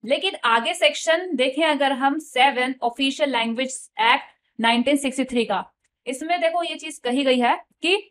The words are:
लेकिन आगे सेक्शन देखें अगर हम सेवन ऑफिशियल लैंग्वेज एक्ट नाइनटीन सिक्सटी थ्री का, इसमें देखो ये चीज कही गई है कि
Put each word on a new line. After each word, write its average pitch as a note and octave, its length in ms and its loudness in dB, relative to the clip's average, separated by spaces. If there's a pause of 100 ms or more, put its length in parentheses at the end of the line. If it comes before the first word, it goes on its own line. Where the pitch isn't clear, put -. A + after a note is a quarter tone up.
लेकिन D#4+ 320 0 (100)
आगे A#3 280 2
सेक्शन E4 600 0
देखें C4+ 300 0
अगर C#4 280 2
हम C#4 260 0
सेवन B3+ 640 0
ऑफिशियल C#4 480 -2
लैंग्वेज A#3 440 -2 (280)
एक्ट B3+ 280 2 (280)
नाइनटीन A#3+ 380 2
सिक्सटी C4 280 -2
थ्री A#3+ 200 0
का, F#3 180 -4 (420)
इसमें E4 360 -4
देखो E4 220 0
ये D#4+ 120 -6
चीज D4+ 240 -12
कही B3+ 240 -2
गई C4 160 4
है B3 160 2 (260)
कि F4 140 2 (160)